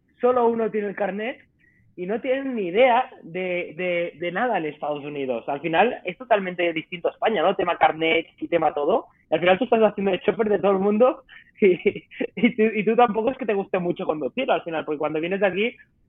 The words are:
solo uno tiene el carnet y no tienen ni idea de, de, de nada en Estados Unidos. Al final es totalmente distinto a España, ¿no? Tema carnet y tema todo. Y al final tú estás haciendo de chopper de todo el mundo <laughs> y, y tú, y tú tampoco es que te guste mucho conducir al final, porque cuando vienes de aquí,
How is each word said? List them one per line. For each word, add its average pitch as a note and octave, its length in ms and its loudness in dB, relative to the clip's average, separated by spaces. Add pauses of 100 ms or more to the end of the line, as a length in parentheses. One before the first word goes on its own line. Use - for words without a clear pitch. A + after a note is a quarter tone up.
(200)
solo A#3+ 280 2
uno A3+ 240 0
tiene G#3 180 -4
el F#3+ 60 -10
carnet G#3 440 -6 (560)
y F3+ 120 -10
no G#3+ 140 -4
tienen C4+ 340 -2
ni G3+ 120 -2
idea B3 420 4 (140)
de, F3+ 540 -6
de, F3 420 -2
de F3 120 -6
nada A3 260 -2
en E3 80 -4
Estados D3 380 -6
Unidos. C3+ 440 -6
Al C#3 140 -4
final E3+ 440 0
es F3+ 120 -8
totalmente F#3 560 0
distinto D#3+ 360 -6
a - 20 -4
España, G3 320 0
¿no? F#3+ 120 4
Tema F3+ 220 -2
carnet D#3+ 500 2 (120)
y D#3 80 -8
tema D#3+ 260 0
todo. E3 340 0 (220)
Y D#3 60 0
al E3 60 0
final F#3 160 4
tú B3+ 80 -2
estás A3+ 180 2
haciendo G3 280 2
de F3+ 100 -2
chopper G#3 280 0
de G3+ 100 2
todo F#3+ 120 2
el F#3+ 80 2
mundo G#3+ 440 2 (180)
<laughs> - 200 -20
y, F#3 120 6 (640)
y G#3+ 200 2
tú, G#3+ 80 2 (120)
y G#3 100 -2
tú A3 100 2
tampoco A3+ 360 2
es C4 60 -6
que B3 80 -10
te G#3+ 80 0
guste G3 260 -2
mucho F3 260 -4
conducir D#3 460 -4
al E3+ 120 0
final, D#3+ 220 -6
porque D3+ 140 -6
cuando D#3 200 -2
vienes F3+ 220 -2
de G3+ 60 4
aquí, G3 280 -2 (340)